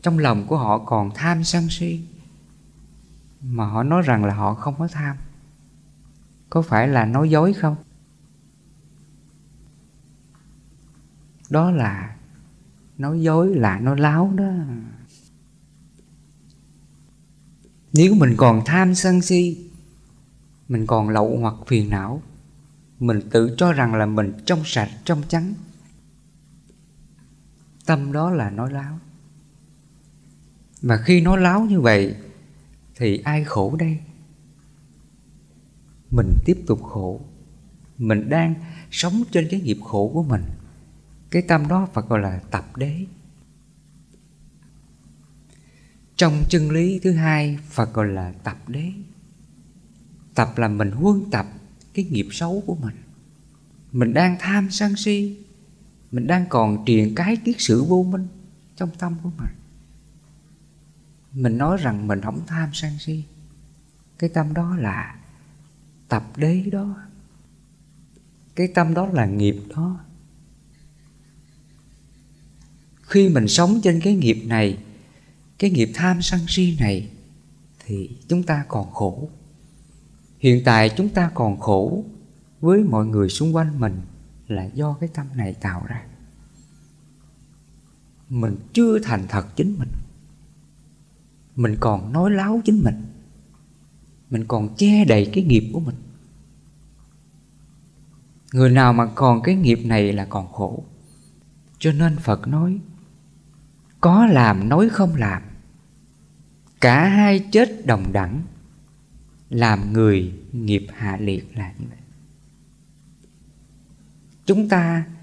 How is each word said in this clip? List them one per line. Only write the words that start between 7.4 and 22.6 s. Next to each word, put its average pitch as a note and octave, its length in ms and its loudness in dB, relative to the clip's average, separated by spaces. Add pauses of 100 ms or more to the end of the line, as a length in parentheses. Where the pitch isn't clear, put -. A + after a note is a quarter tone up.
không? D#3 240 -2 (3750)
Đó D#3+ 200 2
là G#2+ 460 -2 (840)
nói D3+ 240 -4
dối, E3 320 2
là G#2+ 260 2
nói C#3 200 0
láo D#3+ 360 2
đó. G3 160 -2 (3500)
Nếu F3 220 6
mình C3+ 220 6
còn A2+ 300 6
tham F3+ 280 2
sân F3+ 280 2
si, F3+ 480 0 (1000)
mình A2 180 -2
còn A2 220 2
lậu A2 320 2
hoặc A2 140 -2 (120)
phiền G#2+ 240 0
não, G#2 320 -4 (760)